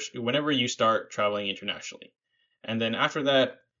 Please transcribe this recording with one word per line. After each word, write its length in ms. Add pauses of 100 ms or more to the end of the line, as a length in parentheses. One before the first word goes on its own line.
(140)
whenever 380
you 160
start 420
traveling 380
internationally. 640 (500)
And 180
then 140
after 300
that, 380 (180)